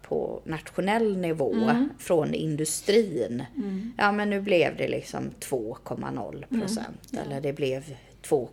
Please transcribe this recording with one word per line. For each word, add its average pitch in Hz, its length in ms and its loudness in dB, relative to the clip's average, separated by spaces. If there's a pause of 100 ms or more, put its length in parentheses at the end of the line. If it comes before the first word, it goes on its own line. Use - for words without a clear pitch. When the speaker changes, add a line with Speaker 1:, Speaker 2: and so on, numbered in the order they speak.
Speaker 1:
på - 420 -2
nationell 196 720 0
nivå 170 360 0
Speaker 2:
Mm. 233 360 4 (100)
Speaker 1:
från 156 360 2
industrin. 156 1120 0 (120)
Speaker 2:
Mm. 202 420 -4
Speaker 1:
Ja, 208 140 6
men 208 180 0
nu 202 100 0
blev 175 360 4
det 135 120 -2
liksom 131 420 -4 (100)
två 120 440 -4
komma 127 260 -6
noll 135 380 -8
procent 214 300 -2
Speaker 2:
Mm. - 180 -8 (140)
Ja. - 100 -6
Speaker 1:
eller 143 200 -6
det 143 120 0
blev 139 440 -2 (260)
två 131 300 2